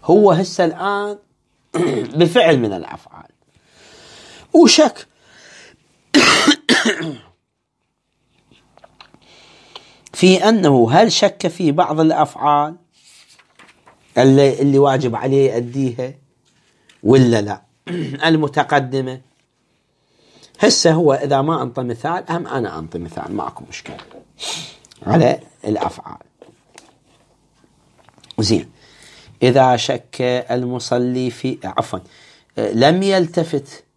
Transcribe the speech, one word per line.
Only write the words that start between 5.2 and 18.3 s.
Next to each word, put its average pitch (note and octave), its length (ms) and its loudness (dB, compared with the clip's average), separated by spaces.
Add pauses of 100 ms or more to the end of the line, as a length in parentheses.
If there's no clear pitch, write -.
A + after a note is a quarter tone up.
<coughs> - 960 0 (3000)
في F#3 360 4
أنه C#3+ 440 4
هل G3+ 200 4
شك - 340 -2
في D#3+ 260 -2
بعض D#3 280 0
الأفعال D3+ 760 0 (1400)
اللي، C3+ 440 4
اللي C#3 160 2
واجب C3 380 0
عليه C3+ 360 0
يؤديها B2 600 -6 (880)
ولا A#2+ 380 4
لا؟ G2+ 220 -8 (260)
<clears throat> D#3 400 -6
المتقدمة. C3+ 920 -2 (1400)